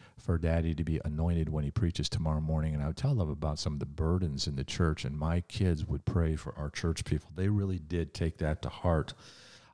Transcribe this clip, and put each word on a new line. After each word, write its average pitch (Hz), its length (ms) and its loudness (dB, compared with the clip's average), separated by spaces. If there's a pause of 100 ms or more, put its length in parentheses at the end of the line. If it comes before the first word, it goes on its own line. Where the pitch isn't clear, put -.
(180)
for 90 200 0
Daddy 82 380 2
to 80 80 -2
be 78 200 0
anointed 80 460 0
when 76 140 -2
he 71 80 -2
preaches - 360 0
tomorrow 78 340 0
morning. 78 340 0
And 73 80 -2
I 73 40 -2
would 82 100 -4
tell 135 180 2
them 87 140 2
about 76 280 -2
some - 160 -2
of 71 60 -4
the - 80 -4
burdens 80 580 0
in 73 100 -2
the 67 80 -2
church, 80 400 2
and 73 140 -4
my 82 240 2
kids 85 440 0
would - 200 -4
pray 82 300 2
for - 220 -8
our 73 120 -4
church - 360 -2
people. - 280 -2
They 92 140 0
really 98 320 2
did 80 340 -2
take 82 240 -2
that 76 240 0
to - 80 -6
heart. 82 440 2 (600)